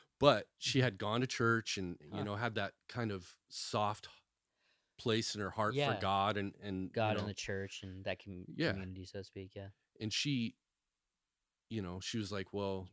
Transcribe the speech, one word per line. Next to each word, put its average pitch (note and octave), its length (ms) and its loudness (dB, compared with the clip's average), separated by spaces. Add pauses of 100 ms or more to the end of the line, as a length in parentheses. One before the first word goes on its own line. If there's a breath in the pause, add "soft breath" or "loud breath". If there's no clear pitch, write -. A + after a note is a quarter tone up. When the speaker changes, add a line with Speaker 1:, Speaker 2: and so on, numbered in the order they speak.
(200 soft breath)
Speaker 1:
But B2+ 280 6 (100)
she C3 220 2
Speaker 2:
Mm-hmm. B2+ 60 8
Speaker 1:
had G2+ 120 2
gone A2 240 0
to C3 60 2
church A#2 500 2
and, F2+ 240 -4
you - 80 -18 (100)
Speaker 2:
Huh. G2+ 40 -2
Speaker 1:
know, G2+ 140 -2
had A2+ 180 -2
that G2 180 -2 (140)
kind A#2 240 -2
of F2+ 240 -8 (140)
soft - 580 -2 (880)
place A2+ 380 2
in G#2 60 -2
her F#2+ 100 -2
heart G#2+ 220 2
for C3+ 60 0
Speaker 2:
Yeah. C3 200 2
Speaker 1:
God G2 380 4
and, G2+ 240 -2
and, F#2+ 220 -2
you F#2+ 60 -6
Speaker 2:
God G#2+ 280 2
and G2+ 40 0
Speaker 1:
know. G2 60 -4
Speaker 2:
the G2+ 60 -4
church G2 500 -6
and F#2+ 220 -10
that F#2 180 -4
com-, F#2 220 -10 (100)
Speaker 1:
Yeah. D#3 160 2
Speaker 2:
community, F#2+ 340 -6
so G2+ 140 -10
to F#2+ 40 -8
speak, G2 320 -14
yeah. G2 140 -10 (300)
Speaker 1:
And G#2+ 140 -2
she, B2+ 420 0 (1120)
you A2 120 -2
know, F#2 180 -4
she A2+ 180 -4
was G2+ 140 -2
like, G2 220 -4
"Well, G2 400 -2